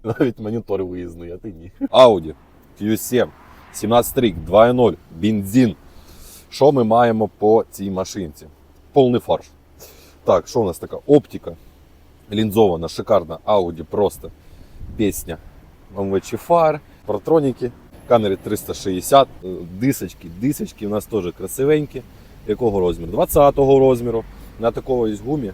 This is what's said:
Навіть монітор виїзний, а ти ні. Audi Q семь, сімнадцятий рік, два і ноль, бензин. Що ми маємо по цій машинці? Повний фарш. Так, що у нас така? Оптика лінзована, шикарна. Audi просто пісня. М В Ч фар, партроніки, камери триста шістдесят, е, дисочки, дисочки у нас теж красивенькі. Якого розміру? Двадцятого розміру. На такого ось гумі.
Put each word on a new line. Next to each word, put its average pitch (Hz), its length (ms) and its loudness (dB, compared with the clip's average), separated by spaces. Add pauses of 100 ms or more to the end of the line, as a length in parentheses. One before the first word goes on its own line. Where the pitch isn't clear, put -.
Навіть 113 360 -2
монітор 104 440 -6
виїзний, 87 480 -12
а 90 60 -14
ти - 140 -16
ні. 82 200 -20 (100)
Audi 107 520 4 (480)
Q 107 160 0
семь, 120 320 0 (440)
сімнадцятий 117 500 0
рік, 98 140 0
два 95 300 4
і 123 60 2
ноль, 120 200 2 (280)
бензин. 107 540 0 (720)
Що 143 220 4
ми 131 120 2
маємо 110 540 2
по 107 340 4
цій 98 200 -8
машинці? 92 560 -10 (460)
Повний 123 280 4
фарш. - 240 -2 (760)
Так, - 240 2
що 120 140 -4
у 107 40 0
нас 85 140 -6
така? - 260 -14
Оптика 123 500 0 (760)
лінзована, 101 560 0
шикарна. 87 580 -2
Audi 87 380 -2
просто 95 480 -4 (680)
пісня. 95 400 -4 (600)
М 98 140 -4
В 95 100 -2
Ч - 160 -10
фар, 156 420 2 (260)
партроніки, 127 680 0 (360)
камери 107 280 2
триста - 380 -8
шістдесят, 107 540 2 (160)
е, 90 40 -12 (320)
дисочки, 110 480 -4 (120)
дисочки 113 480 -6
у - 20 -4
нас 104 160 -4
теж 90 320 -4
красивенькі. 135 640 -2 (460)
Якого 202 320 -2
розміру? 85 320 -2
Двадцятого 139 680 4
розміру. 120 440 2 (360)
На 117 120 0
такого 127 300 -4
ось 107 180 -2
гумі. 120 340 -6